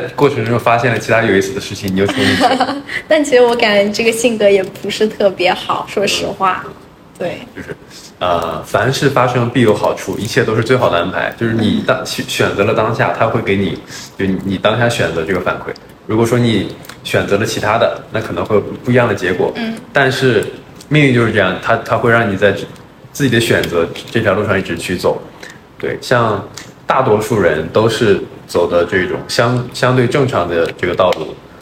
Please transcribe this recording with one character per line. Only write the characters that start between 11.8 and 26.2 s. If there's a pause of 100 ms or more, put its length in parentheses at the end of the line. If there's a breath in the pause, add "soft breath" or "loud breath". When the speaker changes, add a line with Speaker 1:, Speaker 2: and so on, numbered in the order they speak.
Speaker 1:
当，
Speaker 2:
嗯。
Speaker 1:
选，
选
择
了
当
下，
它
会
给
你， (400 loud breath)
就 (200)
你
当
下
选
择
这
个
反
馈。 (320)
如
果
说
你 (300)
选
择
了
其
他
的， (120)
那
可
能
会
有 (220)
不
一
样
的
结
果。
Speaker 2:
嗯。 (180)
Speaker 1:
但
是 (440)
命
运
就
是
这
样，
它，
它
会
让
你
在 (600)
自
己
的
选
择 (280)
这
条
路
上
一
直
去
走。 (560 loud breath)
对，
像 (460 loud breath)